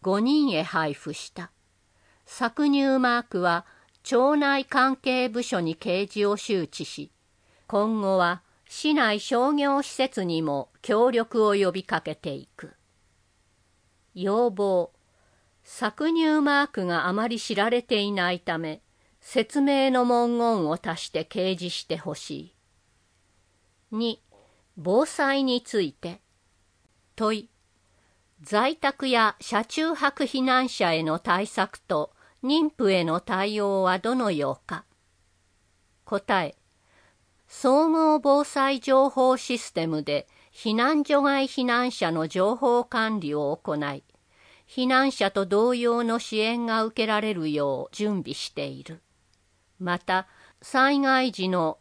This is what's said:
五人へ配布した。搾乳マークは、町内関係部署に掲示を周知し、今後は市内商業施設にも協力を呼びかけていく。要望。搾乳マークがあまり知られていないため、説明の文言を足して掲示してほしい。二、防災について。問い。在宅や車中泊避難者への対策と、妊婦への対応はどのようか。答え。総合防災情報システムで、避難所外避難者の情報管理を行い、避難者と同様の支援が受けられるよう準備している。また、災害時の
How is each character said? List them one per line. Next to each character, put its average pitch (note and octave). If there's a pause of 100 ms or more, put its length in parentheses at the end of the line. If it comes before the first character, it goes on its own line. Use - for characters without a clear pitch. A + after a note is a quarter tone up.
五 F#3+
人 C#4
へ D#3+
配 D#3+
布 D3
し -
た。 F3+ (760)
搾 C4+
乳 C#4
マ B3
ー A#3+
ク F#3+
は、 F3 (380)
町 C4
内 C#4
関 C4
係 B3+
部 A#3
署 G3+
に D#3+
掲 G#3+
示 G3+
を G#3
周 F#3+
知 -
し、 - (540)
今 G#3+
後 F#3+
は F3 (260)
市 -
内 A3
商 C4
業 C#4+
施 -
設 C4
に E3
も C#3+ (140)
協 A3+
力 A3+
を G3+
呼 G3
び F3+
か -
け D#3
て -
い C3+
く。 - (1400)
要 G#3
望。 F#3+ (760)
搾 B3
乳 D#4
マ C#4+
ー C#4+
ク F#3+
が E3+
あ F3+
ま A3
り A3+
知 -
ら G#3
れ A#3+
て A3
い G3+
な F3+
い F3
た E3
め、 D#3+ (440)
説 B3+
明 C#4
の B3+
文 A#3+
言 A3+
を E3
足 -
し -
て D#3+
掲 F#3+
示 F3
し -
て G#3
ほ D#3+
し -
い。 D3+ (1400)
二、 A3 (560)
防 G3
災 C#4
に B3
つ G#3+
い D3+
て。 F3+ (920)
問 A3
い。 G#3+ (920)
在 A#3+
宅 C#4
や A3+
車 A3+
中 D#4+
泊 C#4
避 B3+
難 B3+
者 F3
へ D#3+
の D#3+
対 F3+
策 -
と、 D3+ (300)
妊 D4+
婦 A3
へ F3+
の E3
対 G#3
応 G3+
は F#3
ど A3+
の B3
よ C#3+
う -
か。 D#3+ (1160)
答 G3
え。 - (920)
総 C#4+
合 D#4
防 C#4+
災 C4+
情 C4+
報 B3+
シ B3
ス -
テ E3
ム D#3
で、 C#3+ (260)
避 G#3+
難 C#4+
所 C#4+
外 C#4
避 B3+
難 B3
者 F3
の D#3+
情 F#3+
報 A#3+
管 A3
理 D3+
を D3
行 -
い、 C#3+ (640)
避 B3+
難 C4
者 G3
と G3
同 G#3+
様 A#3+
の A#3
支 -
援 A#3
が A3+
受 A3
け -
ら G#3+
れ G#3+
る D#3
よ C#3
う -
準 G#3
備 -
し -
て C#3+
い C3+
る。 E3 (800)
ま F3
た、 F#3 (340)
災 C#4
害 C4
時 F#3
の E3+